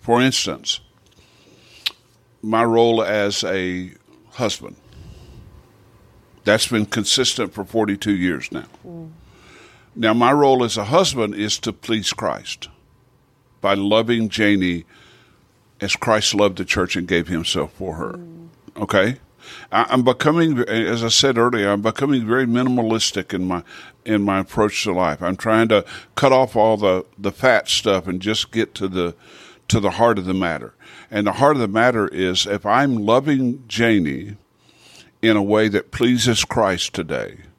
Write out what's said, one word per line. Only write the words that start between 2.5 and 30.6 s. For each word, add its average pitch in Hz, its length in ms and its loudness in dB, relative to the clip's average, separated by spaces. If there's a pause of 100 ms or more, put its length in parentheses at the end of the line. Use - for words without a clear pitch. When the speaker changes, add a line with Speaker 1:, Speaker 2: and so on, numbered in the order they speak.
Speaker 1:
role 117 380 4
as 101 420 -2
a 90 480 -4 (400)
husband, - 440 -6 (1700)
that's 107 240 2
been 107 180 0
consistent 113 680 -2
for 104 120 -10
forty-two 101 520 -2
years 87 340 -2
now. - 160 -10 (200)
Speaker 2:
Mm. 165 240 -16 (840)
Speaker 1:
Now, 110 200 0
my 120 180 4
role 135 320 4
as 110 140 -4
a 104 60 -4
husband 123 500 0
is 104 260 -4
to 110 120 -6
please 110 400 -4
Christ - 560 -8 (920)
by 98 140 0
loving 110 560 0
Janie 95 540 0 (960)
as 98 160 -4
Christ 110 380 0
loved 101 240 2
the 95 60 -6
church 92 320 -2
and 90 100 -6
gave 85 220 0
himself 85 460 -4
for 87 220 -8
her. - 160 -8
Speaker 2:
Mm. 170 360 -18 (300)
Speaker 1:
Okay? 107 380 0 (540)
I, 110 200 2
I'm 127 120 2
becoming, 151 580 2
as 113 440 0
I 113 40 -2
said 127 280 2
earlier, 117 340 2
I'm 101 120 0
becoming 120 440 0
very 123 200 0
minimalistic 117 880 0
in 92 120 -2
my, 87 160 -4 (440)
in 107 160 2
my 98 160 0
approach 104 460 -2
to 104 80 -2
life. 85 300 0
I'm 92 140 -2
trying 110 320 2
to 104 160 4 (300)
cut 139 180 4
off 131 240 2
all 110 220 4
the, 92 260 2 (140)
the 98 140 -4
fat 120 360 2
stuff 95 380 0
and 90 160 -6
just 110 300 -4
get 113 240 -2
to 98 120 -4
the, 87 260 -4 (540)
to 113 120 2
the 98 120 0
heart 113 260 2
of 92 60 -6
the 92 100 -4
matter. 80 380 -4 (380)